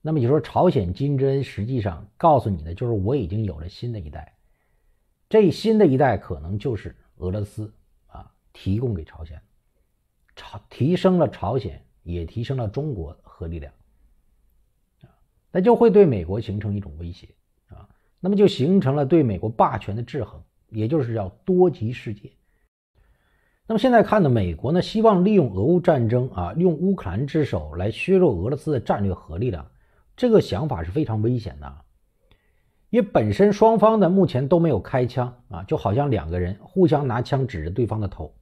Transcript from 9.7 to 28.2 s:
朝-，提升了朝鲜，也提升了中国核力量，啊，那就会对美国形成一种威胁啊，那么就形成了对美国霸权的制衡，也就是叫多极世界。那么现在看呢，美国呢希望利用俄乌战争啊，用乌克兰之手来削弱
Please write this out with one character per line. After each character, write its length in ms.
朝-， 240
提 240
升 240
了 100
朝 300
鲜， 260
也 200
提 200
升 120
了 120
中 260
国 300
核 240
力 100
量， 160
啊， 80
那 100
就 140
会 160
对 160
美 180
国 160
形 200
成 120
一 60
种 200
威 120
胁 180
啊， 200
那 80
么 80
就 100
形 340
成 140
了 120
对 160
美 160
国 100
霸 300
权 180
的 60
制 200
衡， 200
也 180
就 160
是 120
叫 140
多 240
极 220
世 200
界。 180
那 80
么 40
现 120
在 120
看 200
呢， 60
美 260
国 160
呢 120
希 180
望 240
利 80
用 220
俄 80
乌 180
战 300
争 180
啊， 300
用 160
乌 200
克 140
兰 180
之 200
手 300
来 140
削 280
弱 160